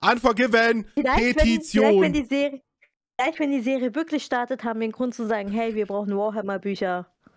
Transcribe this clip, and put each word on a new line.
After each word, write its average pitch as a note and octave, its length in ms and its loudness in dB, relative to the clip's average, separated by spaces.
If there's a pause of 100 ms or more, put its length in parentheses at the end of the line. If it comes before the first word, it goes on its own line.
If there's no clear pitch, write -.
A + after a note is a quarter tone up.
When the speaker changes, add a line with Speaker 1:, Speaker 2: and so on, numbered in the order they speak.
Speaker 1:
<laughs> - 0 -
Speaker 2:
Unforgiven, A#3 920 2
Speaker 1:
Vielleicht, B3+ 300 0
wenn, B3 120 2
Speaker 2:
Petition! G#3+ 500 4
Speaker 1:
vielleicht, G#3+ 160 6
wenn D4+ 120 2
die C#4+ 120 0
Serie, C#4 360 -2 (560)
vielleicht, C4+ 220 -2
wenn C#4+ 120 -2
die C4+ 100 -2
Serie B3 340 -2
wirklich D#4 300 -4
startet, B3 400 -4
haben A3+ 160 -4
wir - 20 -2
einen A3 80 -4
Grund B3 240 -6
zu A#3 120 -8
sagen, G#3 220 -2
hey, A3+ 260 -2
wir G#3+ 100 -2
brauchen G3+ 320 -4
Warhammer-Bücher. G3 920 -4 (280)